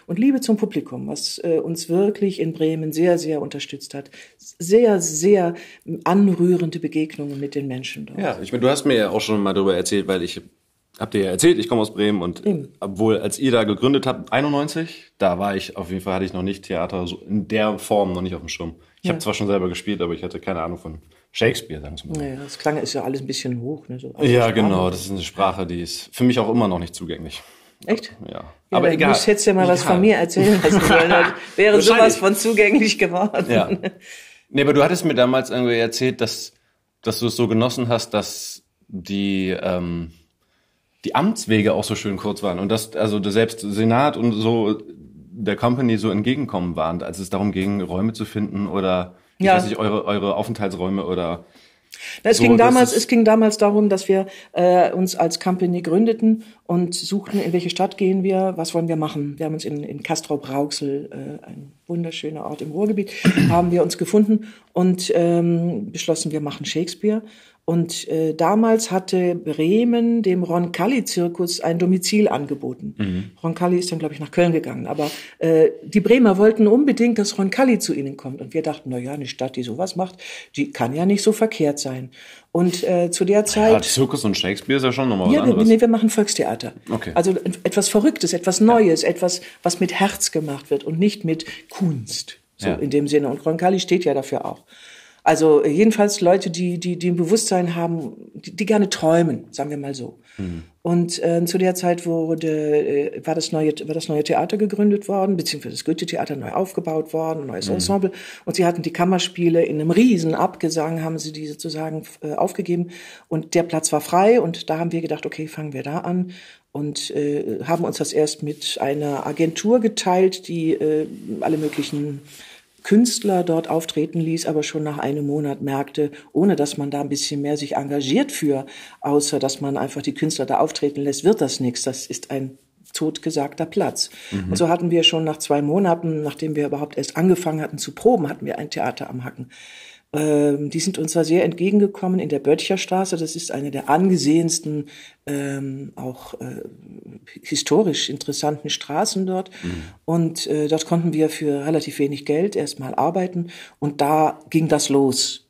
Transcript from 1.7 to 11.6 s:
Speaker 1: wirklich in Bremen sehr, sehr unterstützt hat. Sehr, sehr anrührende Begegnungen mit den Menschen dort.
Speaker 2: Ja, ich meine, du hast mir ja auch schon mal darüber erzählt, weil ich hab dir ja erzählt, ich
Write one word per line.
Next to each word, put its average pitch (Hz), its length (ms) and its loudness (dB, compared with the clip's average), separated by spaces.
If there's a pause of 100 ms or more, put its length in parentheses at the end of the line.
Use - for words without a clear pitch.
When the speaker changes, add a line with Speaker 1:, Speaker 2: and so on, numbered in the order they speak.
Speaker 1:
wirklich 196 500 0
in 160 140 -2
Bremen 160 400 -2
sehr, 170 240 4
sehr 151 240 -4
unterstützt 143 520 -12
hat. 143 160 -12 (280)
Sehr, 202 640 2
sehr 170 540 2 (500)
anrührende 175 760 4
Begegnungen 151 640 -6
mit 143 140 -6
den 139 120 -4
Menschen 131 380 -10
dort. - 160 -12
Speaker 2:
Ja, 117 200 -4
ich 95 120 -10
meine, 120 80 0
du 127 80 4
hast 143 160 0
mir 135 100 4
ja 107 140 2
auch 101 120 0
schon 107 200 0
mal 98 120 0
darüber 95 220 2
erzählt, 92 320 -2
weil 95 160 0
ich - 180 -8 (560)
hab 104 140 -8
dir 101 140 0
ja 92 60 -2
erzählt, 160 280 4
ich 104 80 -2